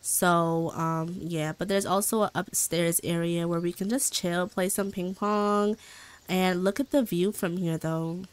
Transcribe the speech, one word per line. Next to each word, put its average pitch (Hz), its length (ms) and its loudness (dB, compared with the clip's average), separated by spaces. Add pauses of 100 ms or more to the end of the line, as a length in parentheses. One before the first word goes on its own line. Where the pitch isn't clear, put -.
So, 165 720 2
um, 165 460 -2
yeah. 156 360 -2
But 185 120 -4
there's 196 180 2
also 208 380 2
an - 100 -2
upstairs 170 680 0
area 170 420 0
where 170 140 0
we 175 120 -2
can 190 160 -4
just 262 240 0
chill, 180 360 -2
play 185 200 -2
some 196 220 0
ping 185 240 -4
pong. 208 640 2 (520)
And 185 360 2
look 202 160 0
at 262 100 -2
the 285 120 4
view 185 300 0
from 175 240 -2
here, 165 220 0
though. 165 540 -4